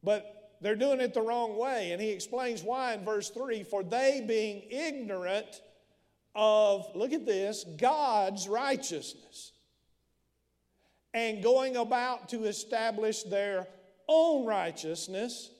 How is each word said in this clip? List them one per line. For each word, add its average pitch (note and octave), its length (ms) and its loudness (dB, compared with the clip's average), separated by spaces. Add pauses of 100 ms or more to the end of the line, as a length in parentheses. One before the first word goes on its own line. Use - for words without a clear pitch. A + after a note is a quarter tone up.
But - 580 -4
they're G#3 140 0
doing C4 260 2
it B3+ 140 0
the A#3 80 2
wrong A3+ 340 -2
way. A3+ 360 -2
And F3+ 100 -4
he A3 80 -2
explains A3+ 540 -4
why B3 300 -2
in G3 100 -8
verse G#3 260 -2
three. A#3 320 -6
"For G3+ 220 -4
they C4 360 2
being G#3+ 480 -2
ignorant G#3+ 920 -4 (720)
of," G#3+ 640 6
look A#3 160 0
at D#4+ 120 -2
this, G3+ 380 0
"God's G3+ 880 2
righteousness." A#3+ 1000 -4 (1600)
And A3 300 -2
going B3+ 340 4
about A#3+ 540 0
to A3+ 140 -4
establish A3 800 0
their G3 420 0 (420)
own D#4 380 6
righteousness, F#3 1120 -4